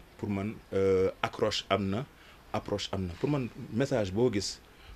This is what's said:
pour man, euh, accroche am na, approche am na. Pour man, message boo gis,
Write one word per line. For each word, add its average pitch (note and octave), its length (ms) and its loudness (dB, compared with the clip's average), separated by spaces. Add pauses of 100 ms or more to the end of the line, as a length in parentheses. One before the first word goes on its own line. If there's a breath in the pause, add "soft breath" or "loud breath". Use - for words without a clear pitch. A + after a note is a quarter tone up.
(180)
pour G#2 120 -4
man, G2+ 260 -2 (180)
euh, F#2+ 380 4 (100)
accroche - 480 -2
am G2 200 2
na, A2+ 160 -2 (480 loud breath)
approche G#2 400 -4
am F#2+ 140 -2
na. E2+ 120 -8
Pour C3+ 100 0
man, C3+ 200 0 (220)
message A#2 400 2
boo A#2 220 4
gis, - 260 -2 (360 loud breath)